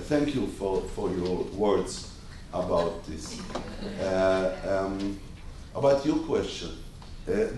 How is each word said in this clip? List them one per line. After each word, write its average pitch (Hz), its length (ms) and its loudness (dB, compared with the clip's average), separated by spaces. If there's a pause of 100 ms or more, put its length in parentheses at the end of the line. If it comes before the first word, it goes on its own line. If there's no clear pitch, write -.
thank 143 240 4
you 110 140 2
for, 95 340 0
for - 300 -2
your 90 320 0 (120)
words 98 560 2 (420)
about 87 520 0
this. - 340 -8 (600)
Uh, 95 840 4
um, 98 340 -2 (560)
about 139 300 6
your 156 140 4
question, 98 520 0 (560)
Uh, 101 200 4 (100)